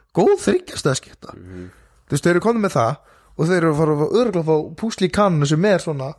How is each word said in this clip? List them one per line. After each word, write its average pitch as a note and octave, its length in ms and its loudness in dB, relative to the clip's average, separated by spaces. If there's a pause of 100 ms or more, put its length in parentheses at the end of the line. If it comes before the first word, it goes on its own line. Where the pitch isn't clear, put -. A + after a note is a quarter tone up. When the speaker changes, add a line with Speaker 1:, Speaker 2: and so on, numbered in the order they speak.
(160)
Speaker 1:
góð F4 240 4
þriggja - 380 -2
staða C3+ 180 0
skytta. - 400 -14
Speaker 2:
Mhm. F#2 340 -16 (380)
Speaker 1:
Þú - 80 -8
veist, - 80 -4
þeir F3 80 4
eru F3 80 2
komnir A3 240 0
með G3 160 -2
það A#2 180 0 (400)
og D#3 100 0
þeir F3+ 100 2
eru E3 160 2
að C#3+ 40 0
fara D#3 180 2
að D3 180 0
örugglega G3+ 300 0
að D#3 40 -4
fá D#3 280 0
púsl A3 280 -4
í F3+ 80 0
kannu F3+ 360 2
sem D#3 180 2
er G3+ 140 4
svona, C#3 400 -8